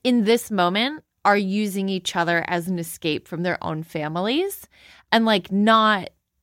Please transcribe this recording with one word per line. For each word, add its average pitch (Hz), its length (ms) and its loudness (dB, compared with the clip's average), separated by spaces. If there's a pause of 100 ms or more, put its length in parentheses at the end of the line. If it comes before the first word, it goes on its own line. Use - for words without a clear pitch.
in 240 220 2
this 233 260 2
moment, 208 520 0 (220)
are 202 120 6
using 196 500 -2
each 190 300 -4
other 170 300 2
as 175 200 -4
an 180 120 -2
escape 165 500 -6
from 170 140 -6
their 175 200 -2
own 156 200 -6
families. 185 840 -4 (440)
And, 226 140 4
like, 214 280 0
not, 214 560 4 (340)